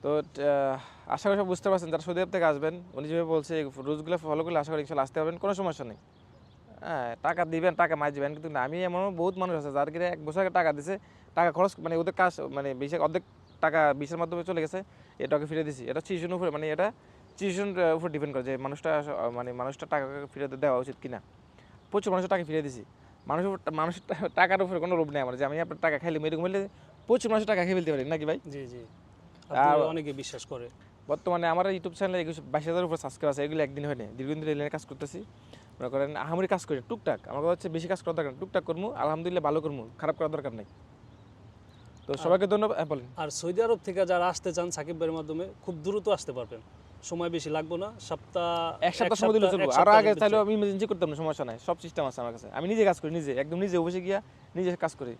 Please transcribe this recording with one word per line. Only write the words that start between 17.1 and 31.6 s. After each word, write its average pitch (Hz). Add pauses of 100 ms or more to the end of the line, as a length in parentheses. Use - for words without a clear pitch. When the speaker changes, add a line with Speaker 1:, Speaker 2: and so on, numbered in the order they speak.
Speaker 1:
সিচুয়েশনের 196 (220)
উপর 165
ডিপেন্ড 147
করে 131
যে 131 (120)
মানুষটা 143 (100)
আস-, 147 (220)
মানে, 123 (120)
মানুষটা 139
টাকা 143 (280)
ফিরে 139 (160)
দেওয়া 135
উচিত 135
কিনা। 123 (720)
প্রচুর 208
মানুষের 185
টাকা 175
ফিরে 156
দিছি। 123 (460)
মানুষের 175
উপর, 185 (220)
মানুষের 170
টা-, 175 (100)
টাকার 185
উপরে 180
কোনো 175
লোভ 156
নেই 143
আমার, 127
যে 139
আমি 139 (100)
আপনার 165
টাকা 156
খাইলে, 160
এরকম 160
হলে 190 (480)
প্রচুর 233
মানুষের 214
টাকা 185
খেয়ে 185
ফেলতে 160
পারি, 135 (100)
নাকি 151
ভাই? 160 (160)
Speaker 2:
জি, 143 (120)
জি। 123 (680)
Speaker 1:
আর 147
Speaker 2:
আপনি 143
অনেকে 151 (100)
বিশ্বাস 131
করে। 120 (420)
Speaker 1:
বর্তমানে 170
আমার 180